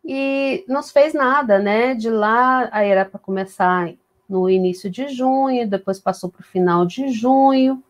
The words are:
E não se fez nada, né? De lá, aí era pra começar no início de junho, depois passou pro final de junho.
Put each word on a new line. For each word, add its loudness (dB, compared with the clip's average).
E -4
não -2
se -18
fez 4
nada, 2
né? 0
De -4
lá, 2
aí 0
era 2
pra -18
começar -2
no 0
início 0
de -10
junho, -2
depois -4
passou -6
pro -16
final 0
de -4
junho. 2